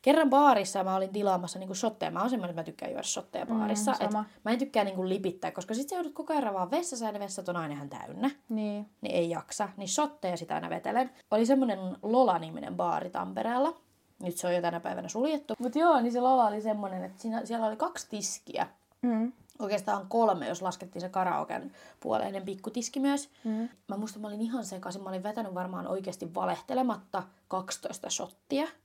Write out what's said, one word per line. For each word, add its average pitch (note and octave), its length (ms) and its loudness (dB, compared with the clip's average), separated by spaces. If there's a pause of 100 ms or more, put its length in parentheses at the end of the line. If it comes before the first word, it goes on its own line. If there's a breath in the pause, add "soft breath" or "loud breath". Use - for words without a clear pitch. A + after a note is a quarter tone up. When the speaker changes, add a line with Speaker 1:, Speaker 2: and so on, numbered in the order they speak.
Speaker 1:
Kerran D4 280 8
baarissa A#3 540 6
mä F#3+ 120 2
olin F#3+ 140 0
tilaamassa F#3+ 500 0
niinku F#3+ 160 -8
shotteja. G3+ 360 -2
Mä E3+ 100 -2
oon A3+ 80 2
semmonen, G#3 200 -2
että E3+ 120 -6
mä D#3+ 40 -6
tykkään - 260 -8
juoda - 120 -4
shotteja - 420 -4
Speaker 2:
Mm, A3+ 120 0
Speaker 1:
baarissa. G#3+ 340 2
Et - 200 2
Speaker 2:
sama. G#3+ 140 0 (200 loud breath)
Speaker 1:
mä G#3+ 60 2
en A#3+ 80 2
tykkää A#3 240 2
niinku F#3 260 0
lipittää, F#3 420 -2
koska - 220 -6
sit C#4 160 -4
sä F#4+ 60 -4
joudut E4 180 -4
koko D#4 200 -4
ajan C#4+ 100 2
ravaa G3 280 0
vessassa C#4 340 -2
ja G#3+ 60 -2
ne G#3 80 -6
vessat F#3+ 300 -6
on F3 80 0
aina D#3 160 -2
ihan C#3+ 160 -8
täynnä. A3 420 -4 (180)
Speaker 2:
Niin. G#3 400 -4 (120)
Speaker 1:
Niin - 140 -2
ei E3+ 140 4
jaksa. E3+ 480 -4
Niin G3 100 -8
shotteja G3+ 500 -2
sitä D#3+ 180 -4
aina E3 140 -4
vetelen. G#3+ 400 0 (220 loud breath)
Oli A3 140 4
semmonen A#3+ 340 4 (240)
Lola-niminen F3+ 720 2
baari F3 340 0
Tampereella. A3 640 0 (500)
Nyt F3 140 -4
se F3+ 100 -2
on F3 80 2
jo F3 60 2
tänä E3+ 180 0
päivänä F3+ 300 -6
suljettu. C#4+ 500 -2
Mut A#3 160 -2
joo, D#4 260 8
niin A#3+ 100 2
se A#3+ 100 0
Lola B3+ 260 6
oli G#3 140 0
semmonen, G3+ 420 -2
että F#3 180 -12
siinä, A3+ 240 -4
siellä A3+ 220 0
oli A3 80 0
kaksi - 340 -4
tiskiä. - 580 -4 (340)
Speaker 2:
Mm. A#3 300 2 (280)
Speaker 1:
Oikeastaan G3+ 500 -2
kolme, G#3 380 4
jos F3 140 -4
laskettiin F#3 400 -6
se F#3 80 -6
karaoken F#3 600 -2 (280 loud breath)
puoleinen G3+ 440 -2
pikkutiski G#3+ 560 -6
myös. C#4 300 0 (140)
Speaker 2:
Mm. A3+ 260 -2 (180)
Speaker 1:
Mä G3 100 -4
muistan, G#3+ 240 -8
mä G#3+ 60 -8
olin G#3 140 -6
ihan A3+ 240 -2
sekaisin. F#3+ 380 -8
Mä F#3+ 60 -8
olin F#3 140 -4
vetänyt G#3+ 300 -4
varmaan F3+ 340 -4
oikeasti F#3 460 -4 (300)
valehtelematta A#3+ 600 0 (240 soft breath)
kaksitoista - 640 -6
shottia. C#4 580 -4 (180)